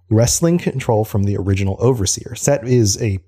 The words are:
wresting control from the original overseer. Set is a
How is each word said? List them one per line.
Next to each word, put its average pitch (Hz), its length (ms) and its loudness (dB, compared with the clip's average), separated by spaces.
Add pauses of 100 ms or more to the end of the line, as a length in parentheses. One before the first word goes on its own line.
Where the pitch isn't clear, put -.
(100)
wresting 143 480 2
control 123 480 -2
from 101 180 -2
the 101 140 0
original 98 420 0
overseer. 117 540 -2
Set 143 320 -2
is 117 340 2
a 101 280 -2